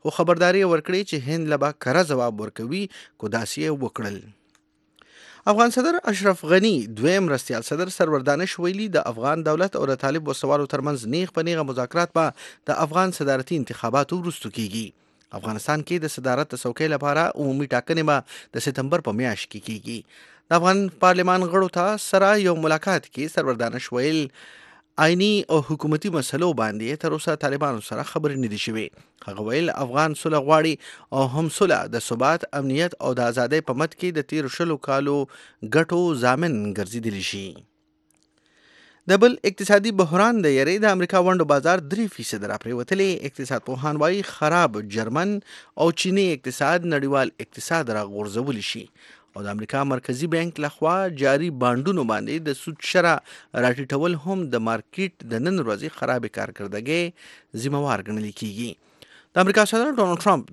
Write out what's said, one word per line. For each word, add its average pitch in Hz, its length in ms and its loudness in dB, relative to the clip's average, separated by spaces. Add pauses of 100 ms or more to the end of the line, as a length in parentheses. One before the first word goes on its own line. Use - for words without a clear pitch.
خو 147 160 -2
خبرداری 175 440 4
یې 180 100 4
ورکړې 180 280 0 (100)
چې 160 60 -4 (100)
هند 156 260 -2
له 143 120 0
به 151 120 -2 (100)
کره 160 260 4
ځواب 120 320 0
ورکوي، 120 360 -6 (380)
کو - 160 -6
داسې 226 300 -4
یې 156 60 0 (120)
وکړل. 104 340 -8 (1400)
افغان 233 240 8
صدر 339 240 2 (140)
اشرف 185 400 2
غنی 202 180 6 (300)
دویم 180 300 4
مرستیال 120 360 -4
صدر 180 300 -4
سرور 151 320 2
دانش 170 340 0
ویلي 196 320 -2
د - 160 2
افغان 143 380 -2
دولت 175 320 0
او - 100 0
د 127 140 -4
طالب 147 260 -2
وسوالو 143 420 0
ترمنځ 135 420 -4
نیغ 180 220 -4
په 165 120 -2
نیغه 156 200 -2
مذاکرات 165 500 -2
به 156 60 2 (460)
د - 160 0
افغان 180 320 0
صدارتي 135 420 0
انتخاباتو 135 640 -2
وروسته 156 320 -8
کیږي. 110 300 -6 (460)
افغانستان 110 540 -4
کې 170 220 -4
د - 100 -8
صدارت 131 380 -2
د - 80 -10
څوکۍ 156 320 -2
لپاره 143 340 0
عمومي 139 460 -2
ټاکنې 160 260 0 (100)
به 139 40 4 (420)
د 143 100 -4
سپتمبر 139 420 -2
په 104 120 -2
میاشت 113 300 -4
کې 104 80 -14 (100)
کیږي. - 580 -12 (220)
د - 60 4
افغان 185 240 4 (220)
پارلمان 180 400 4
غړو 180 320 2
ته 202 300 0
سره 196 260 4 (100)
یو 185 120 4 (100)
ملاقات 156 420 0
کې 147 300 -8
سرور 135 260 0
دانش 117 320 -4
ویل 143 260 0 (880)
آئیني 180 240 4 (260)
او 156 140 6
حکومتي 156 480 -2
مسلو 147 320 0 (100)
باندې 110 460 -4
تر 156 120 -2
اوسه 151 280 -2
طالبانو 139 420 -2
سره 117 240 -6
خبرې 151 320 -2
نه 110 100 -2
دي 104 120 -8
شوې. 110 220 -4 (420)
هغه 104 180 -8
ویل 151 240 0 (140)
افغان 147 380 0
سوله 156 240 2
غواړي 156 280 4 (380)
او 135 100 2 (140)
هم 160 220 -2
سوله 170 200 4 (160)
د 117 140 -4
ثبات، 135 360 0 (140)
امنیت 143 420 -2
او 131 200 -2
د 120 100 2
ازادۍ 127 300 0 (100)
په 127 120 -2
مد 165 120 -4
کې 180 240 -4
د 135 140 -4
تیرو 147 240 -4
شلو 170 200 -2 (120)
کالو 143 280 0 (600)
ګټو 175 260 2 (220)
ضامن 135 340 2 (160)
ګرځېدلی 104 560 -6
شي. 98 160 -8 (1700)
د 196 120 8
بل 247 140 8 (140)
اقتصادي 202 500 4
بحران 190 420 4
د 143 140 6
یرې 180 260 2
د 202 140 6
امریکا 180 260 4
ونډو 180 300 4
بازار 156 320 2
درې 196 320 -4
فیصد 196 340 -8
راپریوتلی. 123 560 -2 (220)
اقتصاد 131 400 -6
پوهان 151 340 -2
وایي 190 160 2 (140)
خراب 151 440 2 (200)
جرمن 151 360 -2 (400)
او 165 160 2
چیني 185 460 0
اقتصاد 160 560 -2
نړیوال 139 480 0
اقتصاد 127 600 -4
راغورځولی 104 760 -6
شي 113 120 -14 (500)
او 101 60 -12
د 101 100 -8
امریکا 107 380 -4
مرکزي 127 420 -4
بانک 165 300 -2
لخوا 156 320 -2 (260)
جاري 139 260 2 (140)
بانډونو 135 480 2
باندې 110 380 -2
د 143 100 -4
سود - 320 -12
شرح 175 240 4 (520)
راټیټول 139 600 0
هم 190 180 -4 (120)
د 113 120 2
مارکیټ 117 640 -6
د 117 140 -2
نن 185 160 0
ورځې 113 380 -4
خرابې 123 400 -2
کارکردګۍ 113 1200 -8
ذمهوار 139 460 -2
ګڼل 107 180 -4 (140)
کیږي. 110 300 -8 (640)
د 185 100 4
امریکا 202 260 4
صدر 233 220 2
ډونالډ 180 320 0
ټرمپ 175 280 2